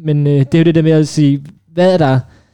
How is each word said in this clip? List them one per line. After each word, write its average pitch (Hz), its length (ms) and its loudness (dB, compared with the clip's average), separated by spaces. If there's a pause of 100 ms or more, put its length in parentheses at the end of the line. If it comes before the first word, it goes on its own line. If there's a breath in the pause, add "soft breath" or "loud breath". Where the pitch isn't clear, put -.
men, 147 220 -2
øh, 147 120 0
det 135 160 -2
er 165 40 2
jo 165 60 2
det 165 100 2
der 160 80 2
med 160 100 0
at 156 160 0
sige, 143 340 -2 (300)
hvad 185 200 0
er 180 60 0
der 131 220 0 (340 soft breath)